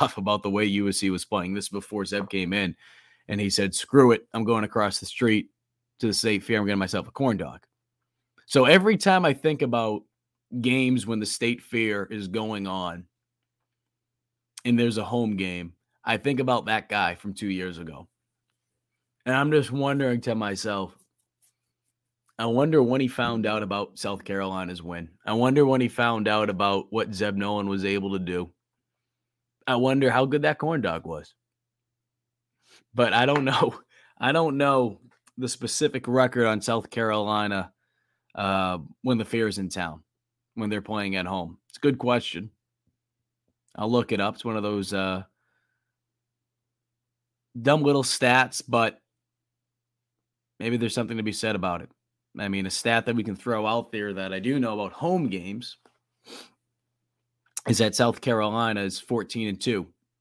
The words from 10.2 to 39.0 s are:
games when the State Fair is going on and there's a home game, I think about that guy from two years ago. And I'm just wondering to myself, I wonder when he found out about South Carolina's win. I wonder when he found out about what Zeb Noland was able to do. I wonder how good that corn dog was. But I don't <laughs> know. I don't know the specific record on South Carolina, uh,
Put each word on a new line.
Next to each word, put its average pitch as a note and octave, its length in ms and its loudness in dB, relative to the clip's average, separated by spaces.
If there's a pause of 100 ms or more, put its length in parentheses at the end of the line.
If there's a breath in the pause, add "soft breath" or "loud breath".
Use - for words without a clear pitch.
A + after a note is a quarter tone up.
games B2+ 480 2
when A2+ 140 -2
the G#2+ 40 -4
State A#2+ 360 -4
Fair G#2+ 440 -2
is G#2 220 -8
going G#2+ 400 -6
on F2 380 -8 (1600)
and A#2+ 120 4
there's A#2 200 2
a G#2 80 -4
home A2 320 -2
game, F2+ 340 -6 (320)
I A2+ 140 0
think C#3 240 -2
about B2+ 240 0
that A2 240 -2
guy F#2 260 0
from G2 180 -10
two G#2 140 -8
years F#2 300 -6
ago. D#2+ 320 -16 (1160)
And B2+ 80 0
I'm C#3+ 180 2
just C#3 200 4
wondering C#3 500 0
to A#2 140 -2
myself, G2+ 580 -4 (1400)
I A2+ 100 -2
wonder C#3 360 4
when B2+ 160 2
he C3 80 0
found A#2+ 380 -2
out G#2+ 180 0
about G2+ 340 -6
South G2+ 280 -8
Carolina's F#2 580 -6
win. E2+ 240 -10 (180)
I G#2 60 -4
wonder C3 340 6
when C3 140 4
he B2 80 2
found A2+ 400 0
out G#2+ 220 2
about G2 400 0
what A2 240 -2
Zeb G2+ 240 -2
Noland G2+ 320 -2
was G2 160 -2
able G2 260 0
to G2 80 -2
do. F2+ 320 -4 (1160)
I C3 80 2
wonder C3 340 4
how B2+ 160 4
good D3 180 0
that D3+ 140 2
corn D#3 240 -2
dog E2 240 -2
was. D#2+ 280 -12 (1600 soft breath)
But A#2 200 4
I A#2+ 120 6
don't C#3+ 200 2
<laughs> - 0 -
know. B2 340 0 (400 soft breath)
I B2+ 120 0
don't D#3 260 2
know C3 420 2 (380)
the B2+ 120 -4
specific B2+ 580 -2
record B2 380 4
on A2 160 2
South A2+ 280 -2
Carolina, G#2 840 -2 (640)
uh, F#2+ 420 0 (240)